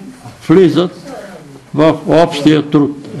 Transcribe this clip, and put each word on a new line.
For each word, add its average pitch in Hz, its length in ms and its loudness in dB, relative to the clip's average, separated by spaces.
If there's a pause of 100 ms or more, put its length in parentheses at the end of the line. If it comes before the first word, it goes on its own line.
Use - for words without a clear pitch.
(480)
влизат 165 640 2 (600)
в 156 220 2 (100)
общия 151 640 0
труд. 147 260 0 (240)